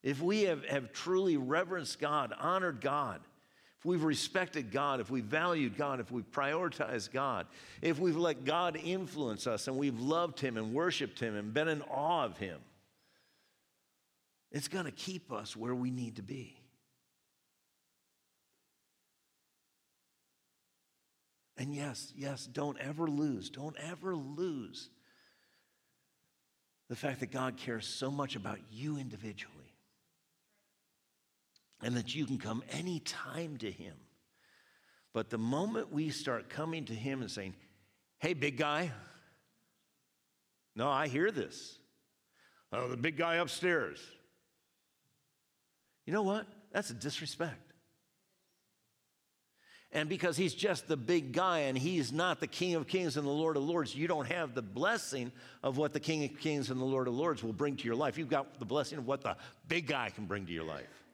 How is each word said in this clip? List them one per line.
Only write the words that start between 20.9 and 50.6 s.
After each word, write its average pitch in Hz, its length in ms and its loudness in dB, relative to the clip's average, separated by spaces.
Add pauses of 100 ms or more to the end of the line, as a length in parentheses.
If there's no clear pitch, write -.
And 143 180 -4
yes, 143 420 -6
yes, 139 300 -6
don't 143 320 -4
ever 147 300 -2
lose, 143 420 0
don't 147 280 -8
ever 175 360 -6
lose 147 760 -4 (2000)
the 120 60 -4
fact 131 240 -4
that 127 140 -4
God 131 240 -2
cares 113 280 -4
so - 280 -4
much 139 240 -2
about 101 220 -6 (120)
you 139 260 -4
individually 101 800 -10 (2000)
and 120 140 0
that 120 180 -2
you 151 100 0
can 131 140 -2
come 110 320 -4
anytime 165 840 -6
to 110 160 -6
him. 87 240 -12 (1160)
But 110 180 0
the 117 80 -2
moment 165 540 0
we 151 180 0
start 120 380 -2
coming 160 360 -4
to 107 100 -6
him 131 280 -2
and 104 80 -6
saying, 95 260 -8 (640)
"Hey, 170 160 0
big 139 220 0
guy," 151 360 2 (1800)
no, 120 120 2
I 143 200 2
hear 165 240 2
this. - 440 -6 (920)
"Oh, 123 160 -2
the 123 100 -4
big 151 200 0
guy 165 200 2
upstairs." 156 640 2 (2000)
You 147 60 -2
know 208 100 4
what? 208 240 2 (240)
That's - 200 0
a 117 40 -6
disrespect. 143 800 -4 (2250)
And 156 160 0
because 170 300 2
he's 170 160 4
just 185 340 0